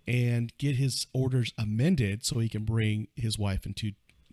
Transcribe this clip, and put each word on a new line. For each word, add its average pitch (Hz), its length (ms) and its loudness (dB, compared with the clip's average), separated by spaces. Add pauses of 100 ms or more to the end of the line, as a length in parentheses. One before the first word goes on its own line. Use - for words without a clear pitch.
and 120 500 0
get 139 200 0
his 135 340 0
orders 131 460 2
amended 110 640 2
so - 160 -2
he 113 80 2
can 107 160 -4
bring 107 500 0
his 110 240 -4
wife 98 280 -2
and 98 100 -8
two 107 160 -4 (420)